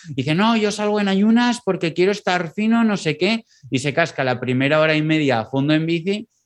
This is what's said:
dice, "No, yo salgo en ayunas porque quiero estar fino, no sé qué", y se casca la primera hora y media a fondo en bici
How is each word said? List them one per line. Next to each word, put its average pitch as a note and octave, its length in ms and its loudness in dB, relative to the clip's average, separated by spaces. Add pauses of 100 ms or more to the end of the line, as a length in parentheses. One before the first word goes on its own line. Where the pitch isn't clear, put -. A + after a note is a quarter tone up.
dice, C3+ 260 -2
"No, A3 220 2
yo G#3 140 0
salgo G#3 280 -2
en G3+ 80 0
ayunas A3+ 560 2
porque E3+ 300 -2
quiero F3+ 180 2
estar F3+ 420 -2
fino, A3+ 300 2
no G#3+ 140 0
sé D3+ 200 -2
qué", A3 260 -2 (260)
y C3 100 0
se C3+ 140 -2
casca D#3 300 0
la B2+ 160 -2
primera C3 400 0
hora D#3 160 2
y D#3 60 0
media D3+ 380 0
a G#2+ 60 -4
fondo C3+ 280 -2
en D#3 120 0
bici E3+ 420 -4 (180)